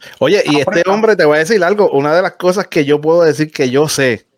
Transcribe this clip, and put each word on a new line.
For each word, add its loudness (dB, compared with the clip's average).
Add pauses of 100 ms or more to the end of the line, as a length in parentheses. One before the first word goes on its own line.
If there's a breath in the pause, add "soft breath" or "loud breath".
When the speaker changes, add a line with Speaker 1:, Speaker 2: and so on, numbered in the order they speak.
(200 loud breath)
Speaker 1:
Oye, 0
y -2
este -2
Speaker 2:
Apre-, -2
Speaker 1:
hombre, 2
te 2
voy 2
a 2
decir 0
algo, 2
una 0
de 2
las -4
cosas -2
que -2
yo 0
puedo 2
decir -2
que -2
yo 0
sé, -4 (120)